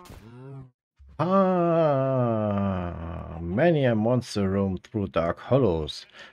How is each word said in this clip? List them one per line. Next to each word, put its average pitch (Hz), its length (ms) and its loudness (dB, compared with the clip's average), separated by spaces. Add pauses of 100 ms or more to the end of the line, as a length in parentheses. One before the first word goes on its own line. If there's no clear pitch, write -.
(1200)
Ah, 117 2250 0
Many 135 460 2
a 117 80 2
monster 107 540 0
roam 98 340 0
through 98 280 -6
dark 85 400 -2
hollows. 92 560 0 (260)